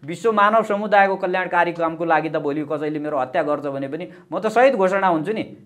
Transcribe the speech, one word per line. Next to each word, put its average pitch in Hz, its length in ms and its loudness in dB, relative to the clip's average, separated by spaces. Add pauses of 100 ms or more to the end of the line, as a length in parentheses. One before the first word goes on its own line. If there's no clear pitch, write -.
विश्व 170 280 -2
मानव 208 300 4
समुदायको 202 540 2
कल्याणकारी 180 560 0
कामको 165 320 -4
लागि 160 240 2
त 160 80 -4
भोलि 147 360 -4
कसैले 151 260 -4
मेरो 147 200 -4
हत्या 131 240 -2
गर्छ 147 240 -4
भने 139 220 -6
पनि 160 200 -10 (240)
म 170 60 -4
त 190 80 -4
शहीद 247 280 4
घोषणा 190 320 2
हुन्छु 165 260 0
नि। - 340 -8